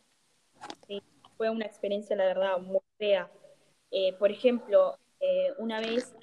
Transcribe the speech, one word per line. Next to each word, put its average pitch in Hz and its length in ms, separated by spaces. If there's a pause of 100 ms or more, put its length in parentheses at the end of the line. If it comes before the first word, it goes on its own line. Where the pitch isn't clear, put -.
(880)
Sí, 202 160 (340)
fue 220 120
una 220 180
experiencia, 202 500
la 190 100
verdad, 185 320
muy 185 220 (180)
fea. 196 320 (600)
Eh, 190 240
por 202 160
ejemplo, 208 680 (220)
eh, 185 380
una 220 220
vez 226 420